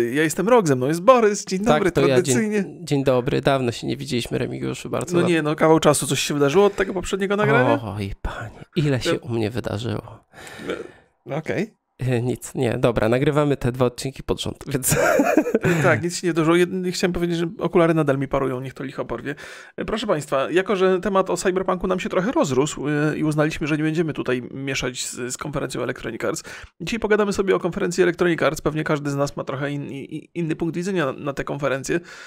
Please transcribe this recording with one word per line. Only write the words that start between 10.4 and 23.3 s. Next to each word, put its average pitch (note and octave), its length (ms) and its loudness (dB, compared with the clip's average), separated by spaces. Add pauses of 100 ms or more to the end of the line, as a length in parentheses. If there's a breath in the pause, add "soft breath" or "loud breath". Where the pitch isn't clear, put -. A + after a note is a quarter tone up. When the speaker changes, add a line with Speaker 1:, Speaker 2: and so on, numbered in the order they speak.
Speaker 1:
No, - 100 -8
okej. D#3 380 -4 (260)
Speaker 2:
E, B2 220 0
nic, A#2+ 340 -4
nie, A#2+ 220 0
dobra, A2+ 320 2
nagrywamy C#3+ 480 2
te A#2+ 140 -2
dwa B2+ 140 2
odcinki - 380 -4
pod - 180 -2
rząd, - 260 -8
więc C3+ 280 0
<laughs> C#4+ 880 2
Speaker 1:
Tak, C3+ 200 4
nic F3 160 -4
się F3+ 80 -2
nie E3 60 0
wydarzyło. E3 240 4
Jed-, F3+ 340 0
chciałem F3+ 220 0
powiedzieć, F3 240 -2
że E3+ 120 -2 (100)
okulary E3 340 4
nadal C#3+ 240 2
mi C#3 100 -2
parują, C3+ 340 -2
niech C3 120 -12
to D3 100 -12
licho C3+ 220 -8
porwie. B2 300 -8 (420 loud breath)
E, A3 80 -6
proszę A3 220 -4
państwa, C#3+ 440 0
jako F#3+ 240 2
że F#3 240 4
temat F#3+ 300 0
o F3+ 80 0
cyberpunku F#3 500 0
nam F#3 120 0
się A3 100 -6
trochę F#3+ 220 0
rozrósł, D3 560 0
e, D3+ 300 0
i - 60 -2
uznaliśmy, D3+ 440 0